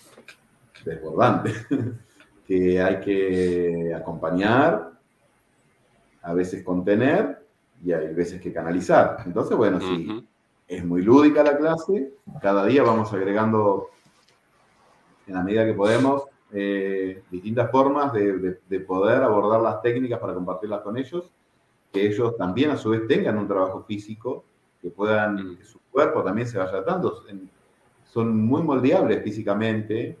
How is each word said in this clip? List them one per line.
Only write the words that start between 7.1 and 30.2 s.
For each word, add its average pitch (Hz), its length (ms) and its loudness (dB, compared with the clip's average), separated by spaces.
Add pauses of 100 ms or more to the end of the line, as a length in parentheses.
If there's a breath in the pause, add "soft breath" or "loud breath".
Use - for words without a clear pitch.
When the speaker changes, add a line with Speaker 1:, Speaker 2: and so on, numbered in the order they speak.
Speaker 1:
y 87 100 -2
hay 78 200 -2
veces 85 280 -4
que 85 100 -8
canalizar. 90 760 2
Entonces, 90 300 -4
bueno, 101 240 2
sí, 92 300 -4
Speaker 2:
Ujú. 110 160 -10 (420)
Speaker 1:
es 90 180 -10
muy 87 160 0
lúdica 143 420 6
la 143 140 2
clase, 165 540 -2 (300)
cada 98 240 2
día 131 180 4
vamos 113 300 2
agregando, 101 760 0 (1400)
en 95 80 -10
la 90 80 -2
medida 107 220 2
que 110 80 2
podemos, 123 500 2 (280)
eh, 98 800 -2
distintas 117 420 -2
formas 139 420 2
de, 101 240 2
de, 90 300 -4
de 95 120 -2
poder 101 440 2
abordar 107 380 4
las 110 200 -2
técnicas 120 380 -2
para 95 140 -6
compartirlas 90 480 -6
con 107 160 -8
ellos, 175 320 -8 (640)
que 98 140 2
ellos 110 300 0
también 95 340 0
a 131 60 -2
su 110 120 -4
vez 113 180 0
tengan 143 300 2
un 101 100 -4
trabajo 95 400 -2
físico, 107 560 -10 (380)
que 87 80 -10
puedan, 104 460 0
Speaker 2:
Mm. 92 220 -10
Speaker 1:
que - 80 -20
su - 140 -20 (120)
cuerpo 135 320 2
también 98 240 -4
se 113 100 -6
vaya 92 140 -4
adaptando. 156 580 -4
En, 95 200 -18 (640)
son 113 240 0 (100)
muy 143 180 2
moldeables 131 600 2
físicamente 107 960 -4